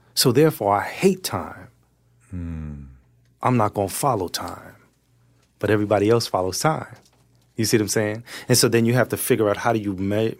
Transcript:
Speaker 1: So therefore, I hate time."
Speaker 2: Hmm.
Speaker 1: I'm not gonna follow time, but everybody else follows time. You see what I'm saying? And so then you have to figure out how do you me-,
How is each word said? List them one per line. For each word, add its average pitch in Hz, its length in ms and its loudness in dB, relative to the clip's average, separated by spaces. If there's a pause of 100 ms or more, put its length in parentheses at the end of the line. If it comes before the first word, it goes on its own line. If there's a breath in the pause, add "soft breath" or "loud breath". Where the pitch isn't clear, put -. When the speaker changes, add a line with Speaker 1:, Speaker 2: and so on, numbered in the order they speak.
(140 soft breath)
Speaker 1:
So 127 200 2
therefore, 117 420 4
I 98 80 2
hate - 400 0
time." 90 440 -8 (640)
Speaker 2:
Hmm. 82 440 -10 (720)
Speaker 1:
I'm 123 120 2
not 104 160 0
gonna 98 160 -2
follow 104 400 -2
time, - 460 -12 (840)
but 104 100 0
everybody 104 400 2
else 117 180 2
follows 92 320 -2
time. - 360 -4 (640)
You 113 80 0
see 113 100 2
what 110 60 4
I'm 104 80 -2
saying? 107 340 -2 (240 loud breath)
And 123 100 4
so 127 120 4
then 117 160 2
you 117 80 2
have 123 160 2
to 101 80 -4
figure 110 320 2
out 101 80 0
how 117 160 0
do 113 60 -2
you 101 160 -4
me-, 101 440 -2